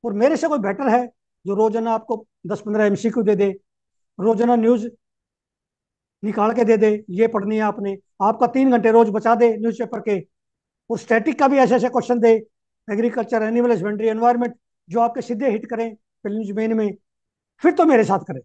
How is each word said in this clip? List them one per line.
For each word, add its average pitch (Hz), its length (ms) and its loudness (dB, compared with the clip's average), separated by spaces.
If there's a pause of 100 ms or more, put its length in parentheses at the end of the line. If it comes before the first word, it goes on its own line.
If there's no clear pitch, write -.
और 233 80 -4
मेरे 247 240 2
से 330 120 -2
कोई 339 100 0
बेटर 226 300 -2
है 247 240 0 (340)
जो 196 80 -4
रोजाना 220 380 0
आपको 220 340 -6 (200)
दस 208 140 -6
पन्द्रह 214 240 -2
एमसीक्यू 214 380 0
दे 202 140 0
दे, 196 240 -2 (600)
रोजाना 226 360 0
न्यूज 226 340 0 (1300)
निकाल 214 280 -2
के 233 120 0
दे 220 120 4
दे, 214 340 2
ये 202 160 2
पढ़नी 220 300 -2
है 214 60 0
आपने, 202 360 -4 (240)
आपका 226 240 2
तीन 262 240 2
घंटे 226 200 4
रोज 226 180 6
बचा 220 260 0
दे 226 220 2
न्यूज़पेपर 214 440 -6
के, 202 260 -4 (640)
और 233 80 -4
स्टैटिक 233 400 -2
का 277 100 4
भी 277 80 2
ऐसे 247 200 4
ऐसे 233 120 0
क्वेश्चन 240 320 -2
दे, 220 260 4 (440)
एग्रीकल्चर, 226 520 -2
एनिमल 240 300 0
हस्बेंड्री, 208 360 -2
एनवायरनमेंट, 240 460 0 (340)
जो 202 120 -2
आपके 233 220 -2
सीधे 240 280 -4
हिट 214 160 -6
करें 226 280 -8
प्रीलिम्स 208 560 -10
मेन 220 220 -4
में, 208 240 -2 (600)
फिर - 140 2
तो 359 120 2
मेरे 233 200 6
साथ 190 140 0
करें। 147 260 -10